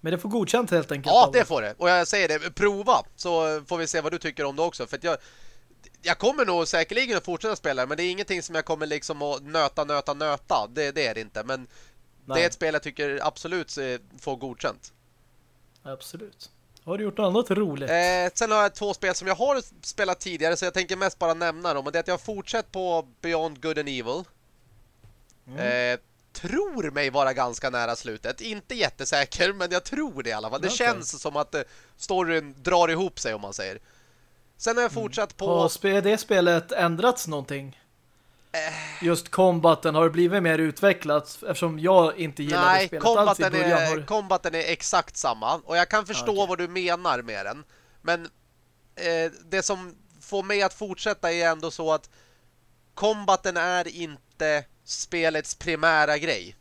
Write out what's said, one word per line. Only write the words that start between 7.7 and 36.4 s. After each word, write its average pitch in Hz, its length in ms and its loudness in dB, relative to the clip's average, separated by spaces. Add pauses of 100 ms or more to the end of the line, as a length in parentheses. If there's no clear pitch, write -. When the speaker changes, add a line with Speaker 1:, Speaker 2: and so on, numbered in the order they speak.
Speaker 2:
men 147 120 -6
det 170 60 -2
är 180 80 -2
ingenting 190 320 -6
som 165 120 -10
jag 156 100 -2
kommer 156 200 -2
liksom 151 360 -6
att 143 220 -4
nöta, 151 400 0
nöta, 143 300 -2
nöta. 143 540 0
Det, 143 240 -4
det 143 160 -2
är 110 60 -2
det 110 80 -6
inte, 107 220 -8
men 131 160 -6 (680)
Speaker 1:
Nej. 135 120 -6
Speaker 2:
det 170 60 2
är 175 40 2
ett 170 60 -2
spel 156 200 -2
jag 151 100 -2
tycker 143 400 -6
absolut, 165 540 -6
eh, 135 80 -4 (340)
får 135 160 -6
godkänt. 127 580 -8 (920)
Speaker 1:
Absolut. - 680 -16 (340)
Har 175 140 -6
du 214 60 -6
gjort 202 140 -6
något 214 180 2
annat 240 160 2
roligt? 156 380 0
Speaker 2:
Eh, 180 440 2
sen 226 180 0
har 214 100 6
jag 202 140 2
två 202 180 -2
spel 180 220 -2
som 185 120 -6
jag 185 80 2
har 262 260 0 (200)
spelat 185 380 -2
tidigare, 165 380 0
så 185 80 -4
jag 175 80 -2
tänker 185 220 -2
mest 190 240 -4
bara 165 140 2
nämna 170 400 -2
dem. 139 120 -2
Och 147 60 -4
det 165 60 0
är - 20 2
att 165 80 -4
jag 185 60 0
har 175 60 -2
fortsatt 214 520 -6
på 175 360 -2 (140)
Beyond 160 400 -2
Good 156 180 -2
and 143 100 -4
Evil. 131 340 -4 (1200)
Speaker 1:
Mm. 123 460 -2
Speaker 2:
Eh, 123 60 -4 (340)
tror 262 580 -4
mig 143 180 -2
vara 131 240 2
ganska 123 360 -2
nära 117 260 -2
slutet. 117 460 -8
Inte 220 340 -10
jättesäker, 151 800 0
men 180 180 -4
jag 180 120 -2
tror 262 400 -6
det 113 60 -4
i 113 40 -2
alla 107 160 -6
fall. 135 120 -6
Det 185 60 -2
Speaker 1:
Okej. - 100 -2
Speaker 2:
känns 226 440 -2
som 147 140 -6
att, 147 200 -2
eh, 143 60 -2 (360)
storyn 165 640 0
drar 175 240 4
ihop 165 320 -2
sig, 113 140 -4
om 107 80 -8
man 98 120 -12
säger. 98 260 -8 (800)
Sen 226 200 -2
har 240 60 4
jag 233 80 2
Speaker 1:
Mm. 226 120 -4
Speaker 2:
fortsatt 208 340 -4
på 196 100 -4
Speaker 1:
Har 170 220 4
spe-, 196 320 0
det 208 160 2
spelet 175 540 2